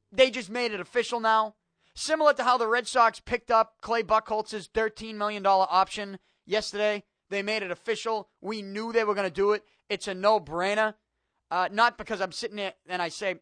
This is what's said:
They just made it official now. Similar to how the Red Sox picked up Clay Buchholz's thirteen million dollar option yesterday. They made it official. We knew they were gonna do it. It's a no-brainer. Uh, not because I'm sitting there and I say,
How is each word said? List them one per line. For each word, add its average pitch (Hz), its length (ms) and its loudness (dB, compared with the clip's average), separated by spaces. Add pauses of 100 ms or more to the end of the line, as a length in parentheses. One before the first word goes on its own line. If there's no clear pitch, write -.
(120)
They 262 180 6
just 214 200 -8
made 240 220 -2
it 202 80 -6
official 233 400 -2
now. 220 360 2 (380)
Similar 302 400 2
to 262 100 -2
how 247 140 4
the 226 120 0
Red 233 180 0
Sox 226 320 4
picked - 320 -6
up 220 300 2
Clay 226 200 -2
Buchholz's 214 680 -2
thirteen 220 500 -4
million 208 260 -4
dollar 190 260 4
option 190 500 0 (260)
yesterday. 208 580 -2 (260)
They 202 120 -4
made 208 220 -4
it 180 80 -6
official. 214 580 -6 (100)
We 214 220 -8
knew 208 320 -8
they 226 100 4
were 208 120 0
gonna 196 140 -2
do 196 220 2
it. 208 120 0 (260)
It's 208 180 -6
a 196 60 -6
no-brainer. 196 800 0 (560)
Uh, 180 200 0
not 226 280 2
because 208 240 -6
I'm 185 100 -4
sitting 208 240 -8
there 196 180 -6 (140)
and 180 140 -4
I 165 80 -2
say, 185 320 -4